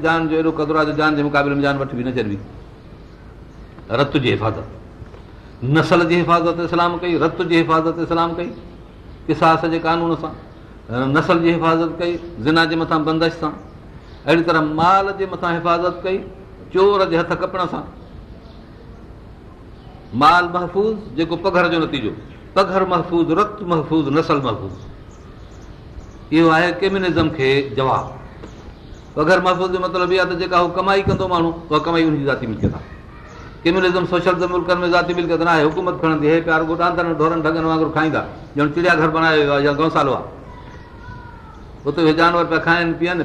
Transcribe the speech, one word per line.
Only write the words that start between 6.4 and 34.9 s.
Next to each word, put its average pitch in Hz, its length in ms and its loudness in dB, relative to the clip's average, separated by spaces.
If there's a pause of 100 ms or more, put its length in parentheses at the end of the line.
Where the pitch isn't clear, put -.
اسلام 170 420 0
ڪئي، 175 180 0
رت 165 300 0
جي 170 120 4
حفاظت 160 380 2
اسلام 165 360 0
ڪئي، 175 140 -6 (800)
قصاص 160 440 2
جي 160 80 0
قانون 165 420 0
سان. - 300 -12 (380)
نسل 139 540 2
جي 170 120 4
حفاظت 165 440 2
ڪئي، 175 180 -2 (260)
زنا 160 220 4
جي 165 100 -2
مٿان 160 280 0
بندش 160 360 0
سان، 151 120 -4 (760)
اهڙي 160 180 4
طرح 160 180 2
مال 170 440 4 (120)
جي 190 140 -2
مٿان 170 240 -2
حفاظت 175 480 0
ڪئي، 190 140 -2 (560)
چور 196 260 6 (100)
جي 165 100 2
هٿ 170 120 -2 (100)
ڪپڻ 185 200 -2 (100)
سان. - 120 -8 (2250)
مال 165 400 6
محفوظ، 196 420 0 (200)
جيڪو 165 280 -2
پگهر 180 280 2
جو 165 80 2
نتيجو، 127 320 -2 (420)
پگهر 190 280 2 (120)
محفوظ، 165 380 0
رت 202 300 0
محفوظ، 160 460 0 (100)
نسل 156 260 2
محفوظ. 98 300 -4 (1600)
اهو 165 180 6
آهي 165 300 4
ڪميونزم 175 580 2
کي 135 140 2 (240)
جواب. 127 300 0 (1120)
پگهر 170 280 4
محفوظ 180 280 0
جو 185 80 0
مطلب 180 320 -2
اها 185 120 4
ته 180 180 -2
جيڪا 180 180 0
هو 175 160 4
ڪمائي 196 320 2
ڪندو 190 200 0
ماڻهو، 170 240 0 (180)
اها 151 160 2
ڪمائي 165 220 2
ان 151 100 2
جي 139 80 -2
ذاتي 131 220 -2
ملڪيت 98 260 -2
آهي. - 140 -12 (760)
ڪميونزم، 180 460 2
سوشلزم 175 420 2
ملڪن ۾ 175 260 0 (140)